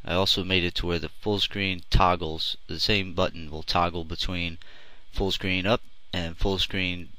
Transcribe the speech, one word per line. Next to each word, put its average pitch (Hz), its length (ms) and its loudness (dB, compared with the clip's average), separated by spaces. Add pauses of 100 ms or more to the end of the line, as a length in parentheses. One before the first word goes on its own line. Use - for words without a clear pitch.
I 82 100 -2
also 98 300 2
made 92 200 2
it 87 120 0
to 87 100 0
where 85 120 0
the 78 120 -4
full 104 300 -2
screen 95 500 -2
toggles, 87 640 4 (120)
the 85 120 -4
same 98 320 2
button 82 380 -2
will 78 120 -6
toggle 87 420 2
between 85 520 -4 (560)
full 98 180 0
screen 92 360 0
up 113 160 4 (300)
and 87 240 -4
full 98 220 4
screen 90 600 -2